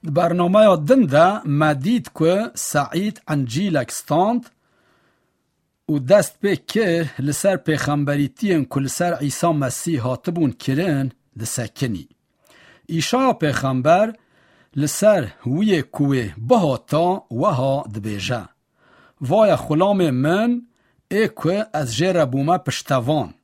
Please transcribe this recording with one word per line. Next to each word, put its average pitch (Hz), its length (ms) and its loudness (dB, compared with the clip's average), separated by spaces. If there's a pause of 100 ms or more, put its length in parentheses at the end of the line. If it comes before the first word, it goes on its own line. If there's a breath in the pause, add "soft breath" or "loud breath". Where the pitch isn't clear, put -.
برنامهٔ 175 720 4
دن 196 300 4
ده 165 420 2
ما 151 260 2
دید 175 460 -2
که 185 360 2
سعید 160 720 -4
انجیلک 139 640 -2
ستاند 208 580 -2 (1400)
و 147 100 0
دست 165 400 2
به 196 160 0
که 170 540 -2 (100)
لسر 147 380 0
پیغمبریتین 143 1080 -2
که - 140 -4
لسر 170 340 -2
عیسی 147 340 -2
مسیح 147 540 -2
هاتبون 131 500 -2
کرن 139 600 -2 (260)
ده 110 80 -10
سکنی. 113 600 -6 (800 soft breath)
ایشا 240 480 0
پیغمبر 151 800 0 (640 soft breath)
لسر 151 520 2 (180)
وی 170 360 2
کوی 135 560 -2
بهاتا 165 960 0
وها 135 520 0 (120)
دبیجه. 104 540 -6 (720 soft breath)
وای 180 340 4
غلام 180 540 0
من، 190 520 0 (500)
ای 214 180 0 (140)
که 196 300 0
از 131 220 -4
جه 170 300 2
بومه 139 320 0
پشتوان. 135 760 -2 (100)